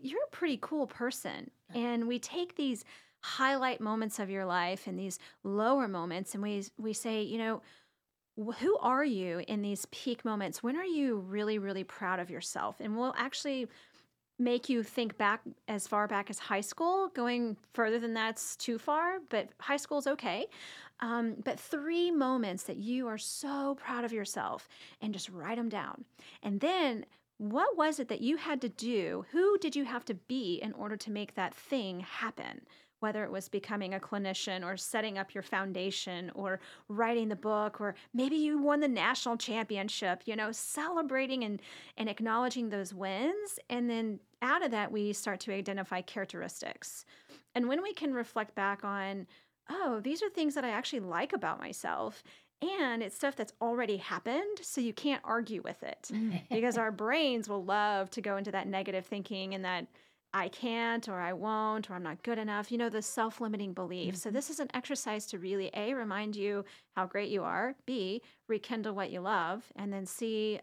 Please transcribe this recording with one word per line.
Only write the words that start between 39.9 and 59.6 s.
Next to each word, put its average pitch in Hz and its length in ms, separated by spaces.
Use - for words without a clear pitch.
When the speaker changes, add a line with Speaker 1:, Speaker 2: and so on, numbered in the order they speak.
Speaker 1:
you 220 100
know, 214 160
celebrating 269 920
and, 208 160
and 220 100
acknowledging 226 600
those 196 240
wins. 240 640
And 240 220
then 226 280
out 294 240
of 285 60
that, 214 200
we 208 220
start 196 280
to 220 120
identify 190 480
characteristics. - 1040
And 240 140
when 294 140
we 415 100
can 294 220
reflect 233 400
back 196 280
on, 196 440
"Oh, 294 320
these 285 220
are 415 80
things 302 240
that 285 100
I 240 60
actually 240 300
like 185 340
about 185 260
myself," - 640
and 285 400
it's 202 140
stuff 277 200
that's 220 240
already 233 380
happened, 277 640
so - 180
you 233 140
can't 285 280
argue 220 380
with - 220
it - 280
Speaker 2:
Mm. 214 360
<laughs> - 40
Speaker 1:
because 226 280
our 226 120
brains 233 600
will 202 120
love 202 500
to 226 100
go 202 160
into 202 140
that 196 140
negative 190 380
thinking 190 500
and 190 120